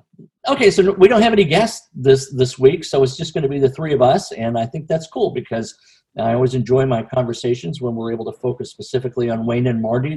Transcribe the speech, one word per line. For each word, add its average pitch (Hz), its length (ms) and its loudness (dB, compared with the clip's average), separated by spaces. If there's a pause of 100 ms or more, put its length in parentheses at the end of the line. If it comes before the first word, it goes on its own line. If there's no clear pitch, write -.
(500)
Okay, 262 200 4
so 190 220 4
we 190 160 6
don't 220 140 4
have 226 120 4
any 202 120 4
guests 190 500 0
this, 135 360 2
this 127 280 -2
week, 147 240 4
so 139 180 0
it's 131 140 0
just - 180 -10
gonna 151 140 -2
be 143 120 -2
the 135 100 2
three 151 240 -4
of 135 80 0
us, 143 320 2
and 113 260 -4
I 117 60 -2
think 156 220 -10
that's 160 200 -4
cool 233 240 -2
because - 420 -6 (460)
I 113 140 0
always 123 200 0
enjoy 127 320 2
my 117 180 -2
conversations 123 760 -4
when 120 160 -6
we're 113 160 -6
able 113 140 -6
to 107 120 -10
focus 120 340 -6
specifically 120 580 -6
on 113 160 -4
Wayne 120 220 -2
and 117 140 -2
Marty. 127 360 -2